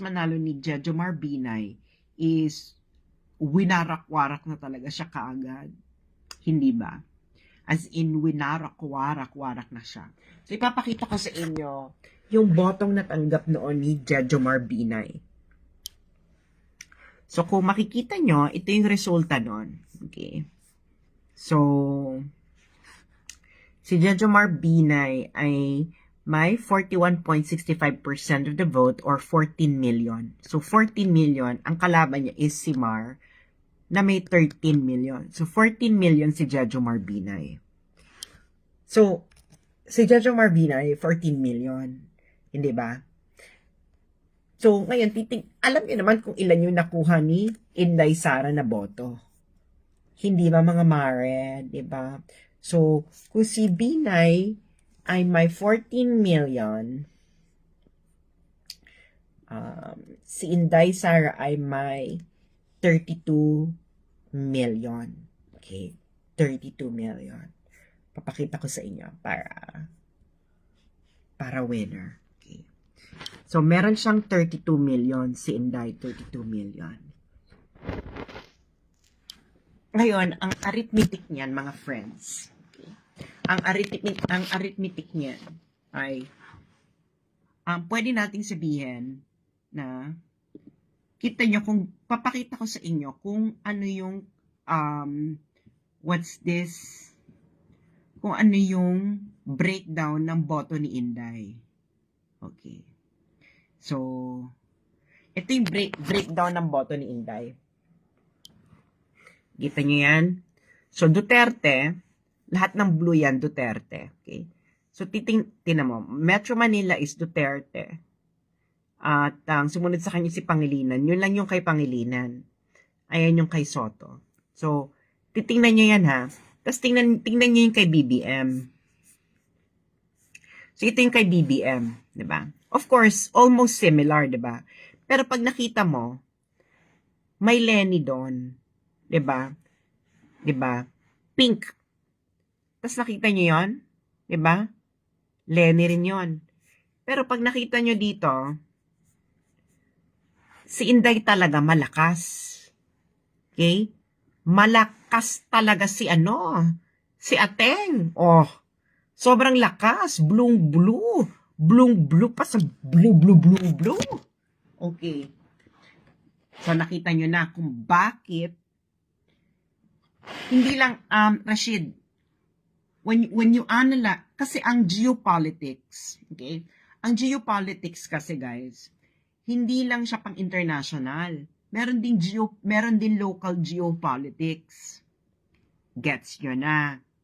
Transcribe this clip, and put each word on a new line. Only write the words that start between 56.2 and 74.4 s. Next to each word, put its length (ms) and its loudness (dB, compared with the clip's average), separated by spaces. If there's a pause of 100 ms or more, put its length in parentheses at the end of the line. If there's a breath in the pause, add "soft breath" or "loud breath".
million, 840 -2 (2500 soft breath)
um, 460 -16 (260)
si 260 -12
Inday 460 4
Sara 420 2
ay 220 -4
may 640 -6 (560)
thirty-two 960 0 (560)
million. 800 -6 (480)
Okay? 340 -14 (460)
Thirty-two 500 -6
million. 640 -12 (640 soft breath)
Papakita 400 -10
ko 160 -10
sa 80 -10
inyo 400 -14
para, 320 -10 (1800)
para 320 -10
winner. 560 -8 (160)
Okay. 240 -20 (840 loud breath)
So, 140 -2
meron 400 4
siyang 260 0
thirty-two 540 0